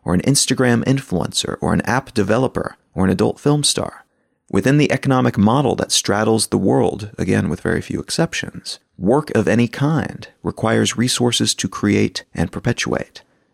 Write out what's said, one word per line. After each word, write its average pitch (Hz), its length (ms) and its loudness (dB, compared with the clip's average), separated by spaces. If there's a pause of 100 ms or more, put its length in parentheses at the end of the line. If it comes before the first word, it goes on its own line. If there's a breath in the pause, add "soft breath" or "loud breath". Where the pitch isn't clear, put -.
or 85 80 0
an 90 80 2
Instagram 123 640 2
influencer, - 720 -2
or 87 140 0
an 87 80 2
app - 320 -2
developer, 110 640 0 (160)
or 92 100 -2
an 95 80 2
adult 104 280 0
film 147 240 2
star. - 400 -4 (480)
Within 123 260 4
the 147 140 4
economic 127 480 0
model 110 360 4
that - 160 -4
straddles 107 560 0
the 104 120 -2
world, 107 580 0
again 95 320 0
with - 120 -6
very 87 200 -2
few - 180 -6
exceptions, - 800 -6 (160)
work 127 400 0
of 107 120 2
any 113 200 2
kind - 600 -2 (160)
requires 110 520 0
resources 120 600 0
to - 120 -6
create 104 560 0 (120)
and 87 160 -2
perpetuate, - 720 -6 (300)